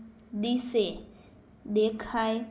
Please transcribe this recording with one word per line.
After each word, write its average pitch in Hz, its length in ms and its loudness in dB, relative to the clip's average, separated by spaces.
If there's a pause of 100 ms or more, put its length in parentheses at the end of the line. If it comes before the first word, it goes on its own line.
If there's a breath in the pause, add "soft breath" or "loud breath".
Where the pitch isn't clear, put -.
(340)
દિશે, 226 640 0 (680 loud breath)
દેખાય. 214 840 0